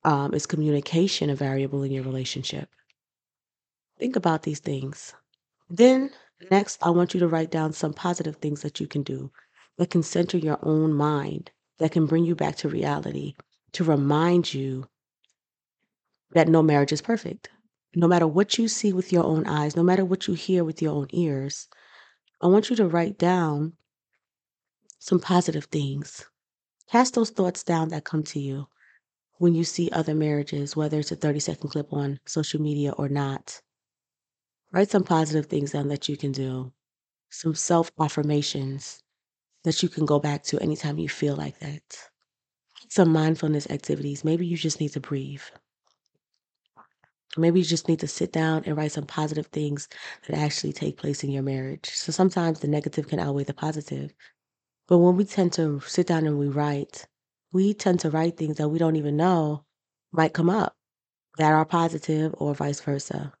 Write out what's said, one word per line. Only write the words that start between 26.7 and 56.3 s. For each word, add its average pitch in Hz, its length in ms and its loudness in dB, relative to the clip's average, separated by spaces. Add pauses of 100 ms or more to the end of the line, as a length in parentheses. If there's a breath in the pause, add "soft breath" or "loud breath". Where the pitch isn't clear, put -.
Cast 254 260 2
those 226 160 0
thoughts 180 320 -2
down 160 260 0
that 156 160 -8
come 151 180 -2
to 151 160 -8
you 139 280 -8 (720 soft breath)
when 175 160 6
you 165 80 2
see 165 280 -2
other 156 240 0
marriages, 147 600 -2
whether 151 240 -2
it's 147 120 -6
a 165 40 -6
thirty-second 147 540 -2
clip 147 220 -6
on 143 340 -4
social 151 360 -4
media 147 300 -2
or 143 180 -4
not. 139 500 -4 (1120)
Write 196 180 2
some 190 140 2
positive 156 440 0
things 143 240 -4
down 143 160 -4
that 143 220 -6
you 143 80 -6
can 143 140 -4
do, 131 400 -6 (580)
some 160 260 -4
self-affirmations 147 1500 -2 (600)
that - 180 0
you 175 80 2
can 156 160 -2
go 147 140 4
back 147 240 -2
to - 180 -4
anytime 151 360 -4
you 160 120 -4
feel 143 260 -2
like 147 240 -8
that. 147 380 -14 (920)
Some 170 220 6
mindfulness 156 580 2
activities. 143 540 -6
Maybe 165 220 0
you 170 100 -2
just 156 240 -4
need 147 140 -4
to 147 60 -6
breathe. 139 420 -8 (2000)
Maybe 170 220 4
you 175 60 2
just 160 220 -2
need 160 120 0
to 160 80 -6
sit 165 240 -4
down 160 340 0
and 156 100 -4
write 151 180 -4
some 147 120 -6
positive 151 420 -6
things 147 420 -6 (360 loud breath)
that 156 120 -4
actually 151 360 -2
take 147 240 -6
place 143 260 -6
in 139 80 -4
your 135 120 -4
marriage. 135 460 -6
So - 220 -8
sometimes 170 480 0
the 143 80 -4
negative 147 400 -2
can - 120 -2
outweigh 143 240 -2
the 143 100 -6
positive. 147 600 -8 (760 soft breath)
But 175 120 6
when 180 180 8
we 202 80 4
tend 185 280 0
to 147 280 0
sit - 260 0
down 160 180 2
and 147 140 0